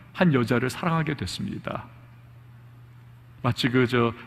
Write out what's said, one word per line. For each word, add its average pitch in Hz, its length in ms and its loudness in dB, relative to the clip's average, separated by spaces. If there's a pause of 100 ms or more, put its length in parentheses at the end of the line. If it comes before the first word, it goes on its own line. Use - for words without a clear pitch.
(120)
한 175 220 4
여자를 123 360 2
사랑하게 160 440 -2
됐습니다. - 680 -8 (1600)
마치 120 280 0
그, 127 160 4
저, 117 260 2 (140)